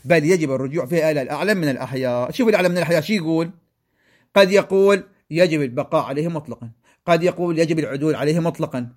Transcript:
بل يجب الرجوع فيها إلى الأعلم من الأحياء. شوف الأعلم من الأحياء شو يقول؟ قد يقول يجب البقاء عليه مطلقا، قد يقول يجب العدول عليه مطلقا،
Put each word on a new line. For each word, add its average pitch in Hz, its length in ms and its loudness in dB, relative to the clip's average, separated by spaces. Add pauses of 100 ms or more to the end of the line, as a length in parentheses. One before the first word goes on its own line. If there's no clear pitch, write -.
بل 156 200 2
يجب 156 260 2
الرجوع 135 360 -4
فيها 156 240 0
إلى 143 120 0
الأعلم 165 360 -2
من 156 120 -2
الأحياء. 123 600 -4
شوف 226 180 0
الأعلم 180 220 4
من 175 60 -4
الأحياء 165 240 0
شو 156 120 -4
يقول؟ 165 380 -2 (840)
قد 196 160 6
يقول 196 520 4 (260)
يجب 160 320 2
البقاء 135 420 -2
عليه 143 240 -4
مطلقا، 123 420 -10 (360)
قد 170 160 2
يقول 175 360 -2
يجب 165 200 0
العدول 143 360 -2
عليه 147 260 0
مطلقا، 147 560 -4